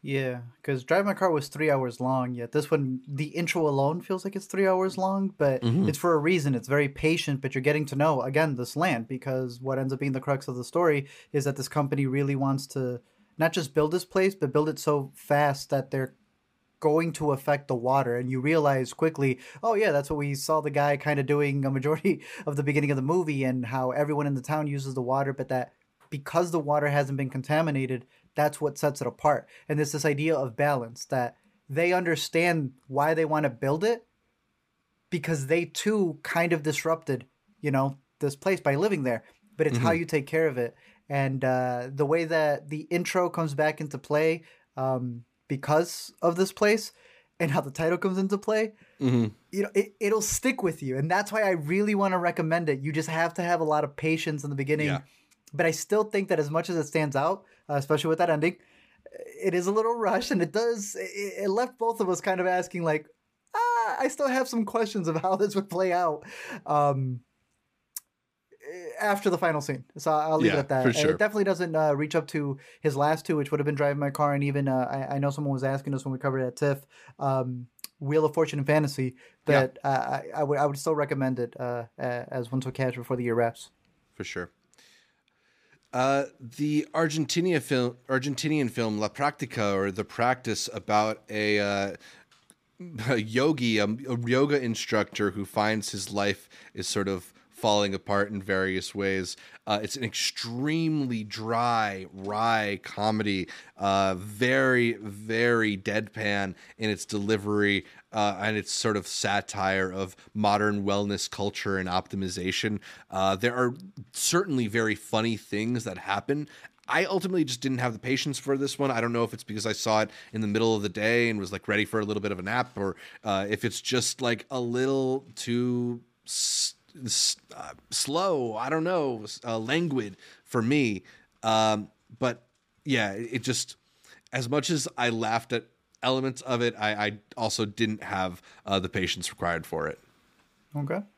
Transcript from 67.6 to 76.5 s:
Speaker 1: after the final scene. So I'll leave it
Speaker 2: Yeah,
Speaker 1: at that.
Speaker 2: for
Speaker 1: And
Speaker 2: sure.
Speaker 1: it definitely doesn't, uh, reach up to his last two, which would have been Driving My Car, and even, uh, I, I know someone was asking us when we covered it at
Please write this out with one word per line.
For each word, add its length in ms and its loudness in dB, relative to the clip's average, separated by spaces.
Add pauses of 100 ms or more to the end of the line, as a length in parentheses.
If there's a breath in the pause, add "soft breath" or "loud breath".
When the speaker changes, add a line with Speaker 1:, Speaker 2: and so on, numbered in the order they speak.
Speaker 1:
after 300 2
the 80 2
final 240 0
scene. 240 -6 (120)
So 140 0
I'll 280 4
leave 120 6
it 40 2
Speaker 2:
Yeah, 40 2
Speaker 1:
at 100 -4
that. 140 2
Speaker 2:
for 60 6
Speaker 1:
And 80 0
Speaker 2:
sure. 140 4
Speaker 1:
it 80 0
definitely 260 2
doesn't, 300 0
uh, 200 4
reach 200 -2
up 120 0
to 300 -4 (240 loud breath)
his 160 0
last 280 2
two, 120 0
which 140 -2
would 80 0
have 60 0
been 100 0
Driving 240 2
My 100 0
Car, 240 0
and 100 0
even, 240 0
uh, 200 2 (220)
I, 60 -2
I 40 -2
know 100 0
someone 240 -2
was 100 -2
asking 300 -2
us 100 -4
when 80 -4
we 60 -4
covered 220 -2
it 80 0
at 80 -8